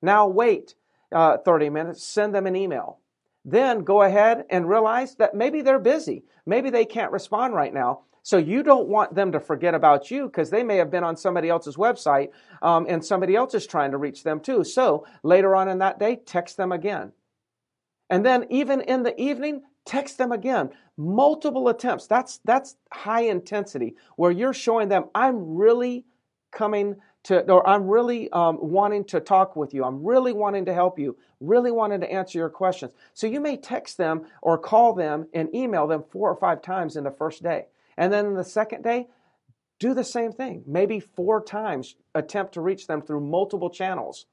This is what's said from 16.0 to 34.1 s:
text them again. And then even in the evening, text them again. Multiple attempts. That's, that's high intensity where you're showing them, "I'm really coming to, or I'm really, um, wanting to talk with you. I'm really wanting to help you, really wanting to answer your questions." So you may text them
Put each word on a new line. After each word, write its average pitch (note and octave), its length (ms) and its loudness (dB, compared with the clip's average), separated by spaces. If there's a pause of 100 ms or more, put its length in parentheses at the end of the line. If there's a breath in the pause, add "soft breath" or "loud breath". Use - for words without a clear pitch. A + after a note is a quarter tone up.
text F3+ 400 -6
them F#3 160 -4
again. F3 400 -6 (960)
And F#3 160 0
then B3 260 2
even C#4 300 0
in B3+ 220 -2
the A#3+ 180 -4
evening, C#4 420 -4 (220)
text C#4 340 -8
them A#3+ 140 -2
again. A3 380 -2 (260 loud breath)
Multiple B3+ 720 0
attempts. A#3+ 380 -2
That's, B3 380 0
that's C4 320 0 (160)
high A3+ 300 -2
intensity G3 760 -4 (200 soft breath)
where F3 140 4
you're A3 220 0
showing A3+ 360 0
them, F#3+ 260 0
"I'm G#3+ 420 0
really A#3+ 480 2 (480)
coming G#3 440 -2 (280 soft breath)
to, F3+ 260 2
or F3+ 180 8
I'm G3+ 200 4
really, A#3+ 420 0
um, E3+ 300 0
wanting G3+ 460 0
to F3 140 -2
talk F#3+ 360 2
with C#3+ 180 -6
you. C3 100 -2
I'm C3+ 200 -6
really B3 280 2
wanting G3+ 340 -2
to F#3 80 -4
help F3+ 260 0
you, C#3 160 -6 (240 soft breath)
really A#3+ 320 2
wanting G#3 280 -2
to - 100 -6
answer F#3 280 -6
your E3 100 -4
questions." F3+ 440 -4 (200 soft breath)
So - 140 -8
you A#3+ 140 -4
may D4 160 -4
text - 420 -12
them D#3+ 280 -2 (160 loud breath)